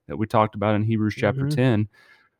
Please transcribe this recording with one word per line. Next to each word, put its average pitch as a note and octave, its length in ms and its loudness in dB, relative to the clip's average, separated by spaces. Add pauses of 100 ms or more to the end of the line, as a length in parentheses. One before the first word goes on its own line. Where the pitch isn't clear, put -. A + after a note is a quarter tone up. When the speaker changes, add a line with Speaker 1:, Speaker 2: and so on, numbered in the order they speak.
Speaker 1:
that D2 100 -8
we A2 100 -2
talked G#2+ 280 2
about G#2+ 200 0
in G#2 80 0
Hebrews G#2+ 320 0
chapter B2 260 -2
Speaker 2:
Mm-hmm. D3 140 -2
Speaker 1:
ten, A#2 340 2 (500)